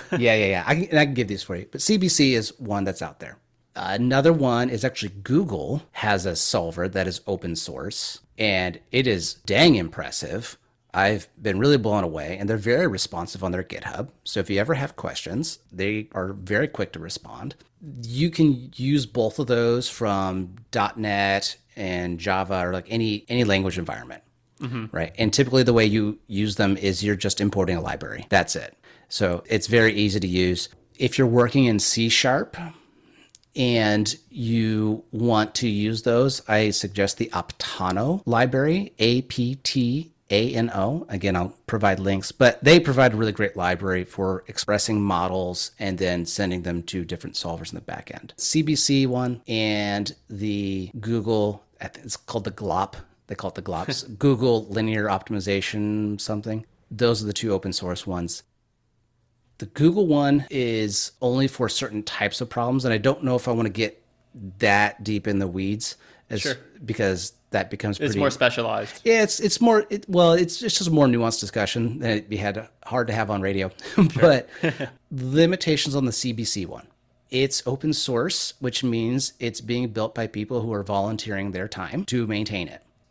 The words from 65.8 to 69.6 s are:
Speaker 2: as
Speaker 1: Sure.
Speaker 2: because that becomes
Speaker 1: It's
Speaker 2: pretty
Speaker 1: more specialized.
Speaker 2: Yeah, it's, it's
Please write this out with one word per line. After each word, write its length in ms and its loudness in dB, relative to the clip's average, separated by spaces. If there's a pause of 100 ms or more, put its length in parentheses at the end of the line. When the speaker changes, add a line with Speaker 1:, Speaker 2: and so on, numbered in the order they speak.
Speaker 2:
as 140 -4
Speaker 1:
Sure. 140 -2 (280)
Speaker 2:
because 480 -2 (180)
that 200 -2
becomes 260 -4
Speaker 1:
It's 140 0
Speaker 2:
pretty 80 0
Speaker 1:
more 120 4
specialized. 720 0
Speaker 2:
Yeah, 200 6
it's, 180 0
it's 200 0